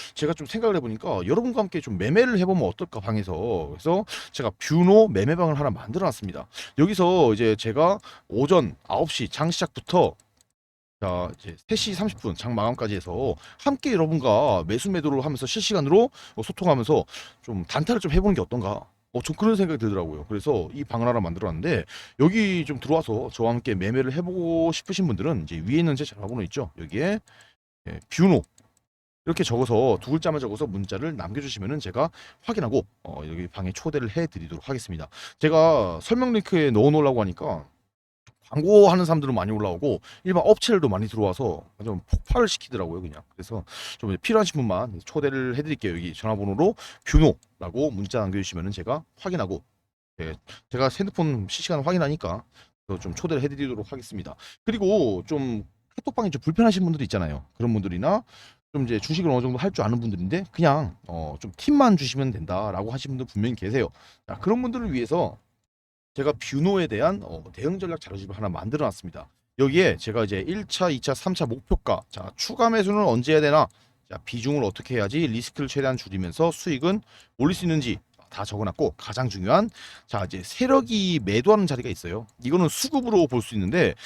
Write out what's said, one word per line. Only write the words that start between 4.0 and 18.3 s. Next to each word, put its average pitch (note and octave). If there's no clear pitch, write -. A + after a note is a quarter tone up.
제가 A#2
뷰노 F#3
매매방을 D3+
하나 C#3+
만들어놨습니다. G#2
여기서 F3
이제 A2
제가 D3+
오전 C3
아홉 C#3+
시 A2
장 D#3+
시작부터, -
자, F2+
이제 F2
세 A3
시 G#3+
삼십 G3
분 G2+
장 A#2+
마감까지 G#2+
해서 F#2
함께 C#4
여러분과 C3
매수 B2
매도를 C#3+
하면서 C3+
실시간으로, F#3+
어, A2+
소통하면서 C#3+
좀 G2
단타를 F#3+
좀 D#3
해보는 F#3